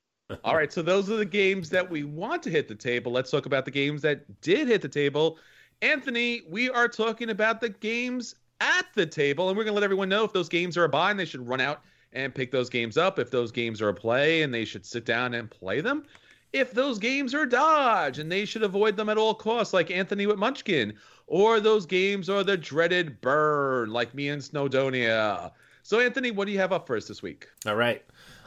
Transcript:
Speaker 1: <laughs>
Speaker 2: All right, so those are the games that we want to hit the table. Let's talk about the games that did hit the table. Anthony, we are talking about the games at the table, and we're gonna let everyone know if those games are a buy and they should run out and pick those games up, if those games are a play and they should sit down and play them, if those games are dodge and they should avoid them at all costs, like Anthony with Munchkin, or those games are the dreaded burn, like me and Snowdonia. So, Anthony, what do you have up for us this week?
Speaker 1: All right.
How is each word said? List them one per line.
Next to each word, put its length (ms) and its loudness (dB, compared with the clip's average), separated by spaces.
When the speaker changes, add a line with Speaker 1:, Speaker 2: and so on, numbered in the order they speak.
Speaker 1:
<laughs> 280 -14
Speaker 2:
All 100 2
right, 180 0
so 80 -4
those 300 0
are 60 -2
the 80 0
games 460 0
that 200 0
we 140 -4
want 400 -6
to 60 -6
hit 180 0
the 60 -10
table. 360 -4
Let's 200 -2
talk 160 0
about 180 0
the 80 -10
games 300 -2
that 400 -2
did 260 2
hit 120 4
the 80 -8
table. 500 0
Anthony, 640 0
we 220 -2
are 160 2
talking 440 -2
about 300 0
the 100 -2
games 680 -6
at 340 2
the 120 2
table, 420 0
and 100 0
we're 60 0
gonna 100 -2
let 80 2
everyone 260 0
know 160 2
if 80 -2
those 160 0
games 280 -2
are 80 4
a 40 4
buy 220 2
and 80 -2
they 60 -2
should 240 -10
run 120 -2
out 220 -2
and 220 -6
pick 180 -4
those 180 0
games 260 -2
up, 220 2
if 120 -2
those 200 0
games 320 -4
are 60 2
a 60 0
play 480 2
and 120 -2
they 100 -2
should 220 -12
sit 180 -8
down 300 -2
and 160 -8
play 300 -4
them, 240 -4
if 200 0
those 260 0
games 360 -2
are 120 0
dodge 720 4
and 120 -6
they 140 0
should 180 -4
avoid 340 2
them 120 -2
at 100 2
all 160 4
costs, 380 -2
like 180 2
Anthony 360 -2
with 120 2
Munchkin, 560 0
or 340 4
those 260 4
games 420 0
are 160 2
the 120 2
dreaded 640 0
burn, 680 2
like 240 -2
me 140 -4
and 140 -6
Snowdonia. 1080 0
So, 180 0
Anthony, 300 0
what 160 -2
do 60 -4
you 60 -2
have 140 2
up 140 -2
for 100 -2
us 100 -4
this 160 -14
week? 260 -12
Speaker 1:
All 100 2
right. 280 2